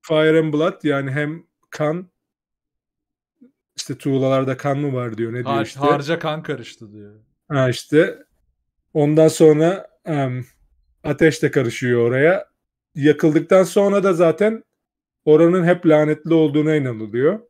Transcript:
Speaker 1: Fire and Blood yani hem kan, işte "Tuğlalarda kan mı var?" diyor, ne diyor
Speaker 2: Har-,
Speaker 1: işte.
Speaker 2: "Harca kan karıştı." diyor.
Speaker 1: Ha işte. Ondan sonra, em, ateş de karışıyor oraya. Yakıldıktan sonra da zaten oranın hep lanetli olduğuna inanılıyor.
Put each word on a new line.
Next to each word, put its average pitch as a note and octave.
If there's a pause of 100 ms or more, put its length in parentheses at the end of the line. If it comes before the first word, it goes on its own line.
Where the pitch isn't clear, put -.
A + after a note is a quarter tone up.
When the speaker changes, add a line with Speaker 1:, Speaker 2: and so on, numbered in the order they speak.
Speaker 1:
Fire D#3
and D#3+
Blood D#3+
yani C#3
hem D3+ (280)
kan, E3 (1700)
işte -
"Tuğlalarda C3
kan C#3
mı C#3+
var?" A#2+
diyor, A2+
ne B2
diyor C3+
Speaker 2:
Har-, C#3
Speaker 1:
işte. C3+
Speaker 2:
"Harca D3
kan D#3+
karıştı." A#2
diyor. G#2 (340)
Speaker 1:
Ha C3
işte. D3+ (760)
Ondan D#3
sonra, D#3+ (180)
em, C3+ (600)
ateş D3+
de D3
karışıyor A#2+
oraya. D3 (480)
Yakıldıktan D#3
sonra G3+
da F#3+
zaten F3+ (600)
oranın E3+
hep F3+
lanetli D3+
olduğuna D#3
inanılıyor. B2+